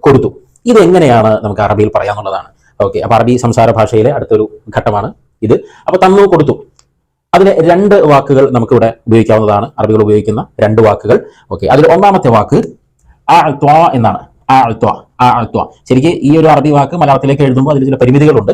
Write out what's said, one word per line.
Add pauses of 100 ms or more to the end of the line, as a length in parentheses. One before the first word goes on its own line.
കൊടുത്തു. (320)
ഇതെങ്ങനെയാണ്
നമുക്ക്
അറബിയിൽ
പറയാന്നുള്ളതാണ്. (360)
ഓക്കെ.
അപ്പൊ
അറബി
സംസാര
ഭാഷയിലെ
അടുത്തൊരു (160)
ഘട്ടമാണ് (280)
ഇത്. (320)
അപ്പൊ
തന്നു
കൊടുത്തു. (680)
അതിന്
രണ്ട്
വാക്കുകൾ
നമുക്കിവിടെ (140)
ഉപയോഗിക്കാവുന്നതാണ്.
അറബികൾ
ഉപയോഗിക്കുന്ന (140)
രണ്ട്
വാക്കുകൾ. (240)
ഓക്കെ.
അതിൽ
ഒന്നാമത്തെ
വാക്ക് (680)
അഅ്ത്വ
എന്നാണ്. (320)
അഅ്ത്വ, (180)
അഅ്ത്വ. (200)
ശരിക്ക്
ഈ
ഒരു
അറബി
വാക്ക്
മലയാളത്തിലേക്ക്
എഴുതുമ്പോൾ
അതിൽ
ചില
പരിമിതികളുണ്ട്.